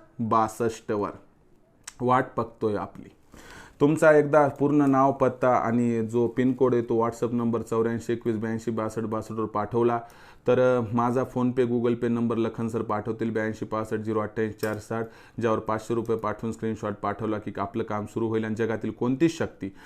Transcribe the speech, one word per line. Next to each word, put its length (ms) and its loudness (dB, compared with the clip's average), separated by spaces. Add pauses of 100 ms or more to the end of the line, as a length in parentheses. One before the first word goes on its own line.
(200)
बासष्ट 720 0
वर. 180 -2 (880)
वाट 240 4 (120)
बघतोय 400 -2
आपली. 320 -10 (720)
तुमचा 320 6
एकदा 360 6
पूर्ण 340 2
नाव, 300 4
पत्ता 440 2
आणि 460 0
जो 240 2
पिनकोड 480 2
आहे 80 2
तो 180 0
WhatsApp 340 -2
नंबर 280 0
चौऱ्याऐंशी 500 -2
एकवीस 240 -2
ब्याऐंशी 340 -4
बासष्ट 360 -4
बासष्ट 320 -6
वर 60 -2
पाठवला 540 0 (480)
तर, 140 4
अ, 200 4 (120)
माझा 300 2
PhonePe, 440 0
Google 360 0
Pay 60 0
नंबर 280 0
लखन 320 -2
सर 140 -4
पाठवतील, 480 -4
ब्याऐंशी 340 -2
पासष्ट 320 -4
झिरो 240 -2
अठ्ठ्याऐंशी 420 -4
चार 160 -2
साठ, 260 -6 (360)
ज्यावर 180 2
पाचशे 360 -4
रुपये 220 -2
पाठवून 360 -4
स्क्रीनशॉट 500 -4
पाठवला 360 -2
की 200 -10
आपलं 240 -4
काम 240 -6
सुरू 220 -2
होईल 160 0
आणि 100 -2
जगातील 360 -2
कोणतीच 480 0
शक्ती 340 -6 (140)